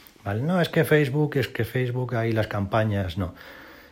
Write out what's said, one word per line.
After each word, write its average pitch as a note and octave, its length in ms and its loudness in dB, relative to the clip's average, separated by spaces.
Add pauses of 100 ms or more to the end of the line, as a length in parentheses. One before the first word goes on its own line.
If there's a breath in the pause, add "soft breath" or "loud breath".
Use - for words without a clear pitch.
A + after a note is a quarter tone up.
(240 loud breath)
¿vale? G#2 180 -2
"No, F3 180 0
es D#3 80 2
que D#3+ 160 2
Facebook, D3 520 2
es B2 120 2
que - 160 -4
Facebook, B2 500 -2
ahí A2+ 160 0
las A2 160 2
campañas", G2+ 720 0
no. E2+ 160 -4 (580 loud breath)